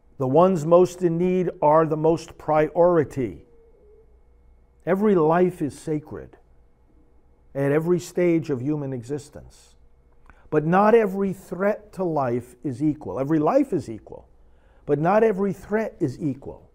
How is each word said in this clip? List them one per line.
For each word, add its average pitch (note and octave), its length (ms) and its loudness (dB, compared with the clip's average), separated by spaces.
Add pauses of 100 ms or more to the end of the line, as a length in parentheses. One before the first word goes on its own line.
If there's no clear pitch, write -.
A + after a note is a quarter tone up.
(200)
The C3 80 -2
ones D#3+ 380 4
most F3 380 4
in E3 160 0
need F3+ 320 0 (100)
are D#3 240 4
the D3+ 100 -4
most D#3+ 440 -2
priority. D#3 1040 0 (1400)
Every G3 300 2
life F3 480 2
is C#3 160 -6
sacred B2+ 600 -10 (1160)
at C#3 180 -2
every E3 280 0
stage E3+ 500 -2
of C3 100 -2
human C#3 340 -6
existence. A#2 800 -14 (760)
But D3+ 160 -2
not G3+ 300 4
every G3 380 0
threat G3 600 -6
to F#3+ 100 -6
life C3 600 -4
is C3 180 -6
equal. B2+ 380 -4
Every D3 180 0
life F3 360 0
is C3 180 -4
equal, - 360 -16 (600)
but D3 100 0
not F#3+ 260 2
every G3+ 300 0
threat G#3+ 460 -6
is C3+ 200 -4
equal. C3 560 -8